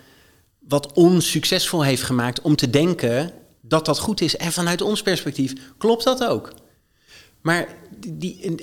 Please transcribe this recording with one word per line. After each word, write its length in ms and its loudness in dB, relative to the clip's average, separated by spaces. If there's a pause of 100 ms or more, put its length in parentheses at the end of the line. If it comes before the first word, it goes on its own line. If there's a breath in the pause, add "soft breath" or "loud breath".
(600 loud breath)
wat 340 -4
ons 380 6
succesvol 520 0
heeft 200 2
gemaakt, 380 -2
om 140 4
te 140 0
denken 600 0 (300)
dat 240 0
dat 140 0
goed 220 -2
is. 160 0
En 140 -4
vanuit 300 -2
ons 200 -2
perspectief 520 -2 (240 loud breath)
klopt 260 2
dat 200 0
ook. 280 -4 (920 soft breath)
Maar 260 0 (320)
die, 180 -12
die, 240 -10
een, 220 -8